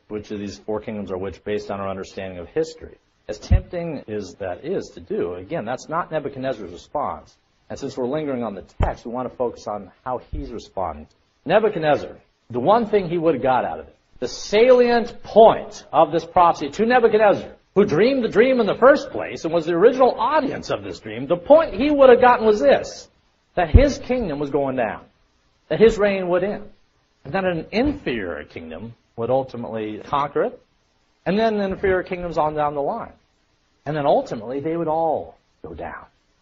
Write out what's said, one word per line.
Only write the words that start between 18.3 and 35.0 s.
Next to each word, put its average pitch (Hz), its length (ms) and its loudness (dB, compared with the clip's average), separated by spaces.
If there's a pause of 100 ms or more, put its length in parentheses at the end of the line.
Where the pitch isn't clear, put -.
in 208 60 2
the 165 100 0
first - 340 6
place 101 340 -8
and 160 80 -4
was 165 140 0
the 175 60 0
original 247 480 6
audience 254 500 -2
of 107 140 -4
this 90 160 -12
dream, 113 260 -10
the 175 100 0
point 294 380 4
he 262 160 0
would 277 200 8
have 233 100 8
gotten 247 260 4
was 214 140 4
this, - 480 0 (480)
that 180 140 0
his 269 280 6
kingdom 208 400 -4
was 147 120 -4
going 139 260 -2
down, 107 260 -2 (680)
that 170 120 0
his 214 180 6
reign 196 300 0
would 180 160 0
end, - 240 -6 (560)
and 143 80 -16
that 185 120 -2
an 170 280 -4
inferior 117 720 -4
kingdom 82 500 -14 (220)
would 117 140 -4
ultimately 110 760 -4
conquer 147 400 -2
it, - 180 -8 (640)
and 180 100 0
then 220 240 0
inferior 190 440 -2
kingdoms 175 340 -8
on 151 160 0
down 147 200 -2
the 143 80 -4
line. 185 320 -6 (680)
And 151 120 -4
then 143 100 0
ultimately, 143 540 0
they 160 160 -4
would 165 120 -4
all 151 480 -2 (260)